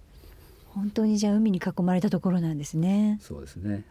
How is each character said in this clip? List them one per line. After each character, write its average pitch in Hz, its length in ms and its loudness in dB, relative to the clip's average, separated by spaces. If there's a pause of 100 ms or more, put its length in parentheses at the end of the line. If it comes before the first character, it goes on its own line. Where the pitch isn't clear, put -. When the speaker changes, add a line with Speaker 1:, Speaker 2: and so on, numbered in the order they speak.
(680)
Speaker 1:
本 202 220 -4
当 220 160 0
に 214 120 2
じ 208 100 2
ゃ 208 40 2
あ 202 40 4
海 214 160 4
に 180 80 0
囲 185 240 -4
ま 180 100 2
れ 180 80 2
た 214 80 0
と 180 100 0
こ 185 120 0
ろ 175 100 2
な 160 120 0
ん 147 40 -4
で 143 80 -6
す 156 120 -6
ね。 208 440 2
Speaker 2:
そ - 160 -14
う - 40 -12
で - 60 -14
す - 80 -16
ね。 101 360 -6